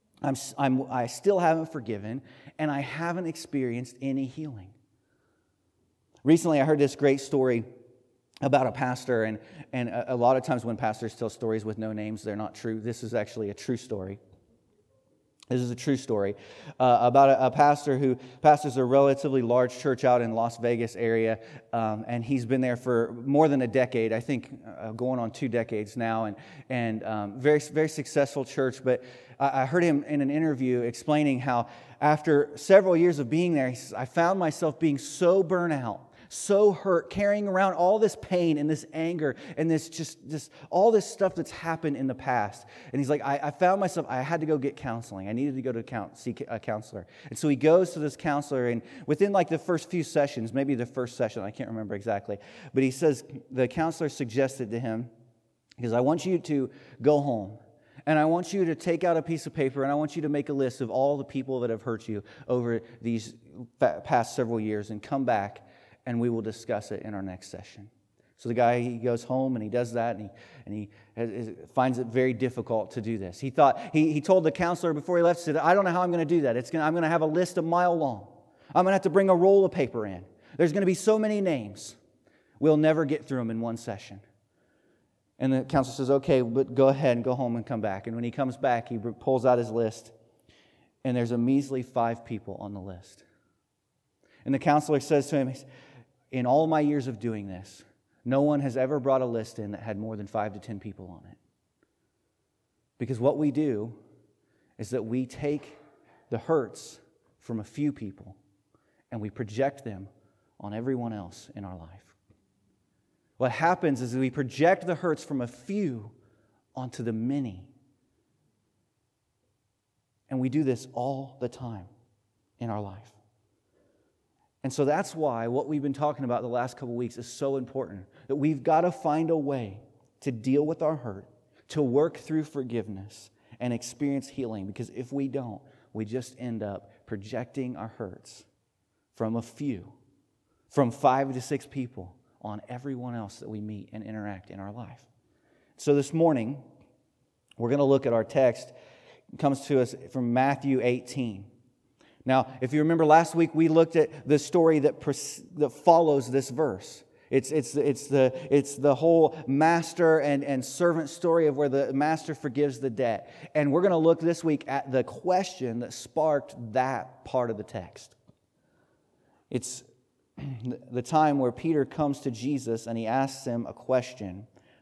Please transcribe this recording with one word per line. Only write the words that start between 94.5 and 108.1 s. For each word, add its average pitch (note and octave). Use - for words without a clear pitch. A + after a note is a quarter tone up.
the C3+
counselor D3
says C#3
to D#3
him, C3
"In B2
all D3+
my D#3
years D3
of A2+
doing G#2+
this, F#2
no C3+
one D3
has C3
ever C3
brought C3
a B2+
list A#2
in G#2
that G2
had A2
more A2
than G#2
five G#2
to G2+
ten G#2
people F#2+
on F2
it." -
Because B2+
what C3
we D3
do A#2
is G#2+
that A#2+
we B2
take D3
the A#2
hurts -
from A#2
a G#2+
few D3
people G2